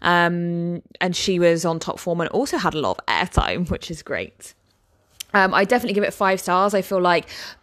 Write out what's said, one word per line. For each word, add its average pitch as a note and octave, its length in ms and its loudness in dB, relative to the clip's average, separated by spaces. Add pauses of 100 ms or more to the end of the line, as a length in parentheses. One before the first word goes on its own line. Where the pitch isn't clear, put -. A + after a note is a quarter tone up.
Um, F3 800 0 (180)
and F3+ 160 0
she F#3 240 0
was E3+ 240 4
on E3 160 -2
top - 180 -6
form E3+ 220 -4
and D#3+ 100 -2
also C#4+ 280 -2
had F3 160 0
a D#3 40 -2
lot G2+ 220 -2
of - 60 -12
airtime, E3 600 -2
which - 220 -6
is D#3+ 120 -14
great. - 520 -10 (800)
Um, F#3+ 200 6
I F#3+ 120 4
definitely A#3+ 300 0
give G#3 100 2
it - 100 -2
five F#3+ 260 0
stars. G3 340 2
I F#3+ 80 2
feel F#3+ 180 -2
like F3 280 2 (340)